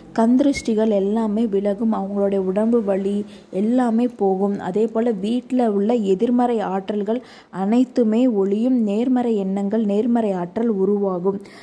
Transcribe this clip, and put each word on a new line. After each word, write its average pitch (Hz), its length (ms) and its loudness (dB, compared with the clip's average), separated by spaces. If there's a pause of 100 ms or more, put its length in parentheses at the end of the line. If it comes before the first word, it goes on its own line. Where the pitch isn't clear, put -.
(120)
கண் 240 300 4
திருஷ்டிகள் 226 460 0
எல்லாமே 214 580 0
விலகும். 202 460 0
அவங்களுடைய 196 440 0
உடம்பு 208 460 0
வலி 202 420 -2 (260)
எல்லாமே 233 580 0
போகும். 202 500 0
அதே 202 280 -2
போல 226 240 -2
வீட்ல 233 640 -2
உள்ள 202 220 2
எதிர்மறை 240 640 2
ஆற்றல்கள் 202 640 -4 (300)
அனைத்துமே 226 760 2
ஒளியும். 220 560 2
நேர்மறை 226 540 0
எண்ணங்கள், 196 480 -2
நேர்மறை 214 480 0
ஆற்றல் 185 360 -2
உருவாகும். 196 720 0 (220)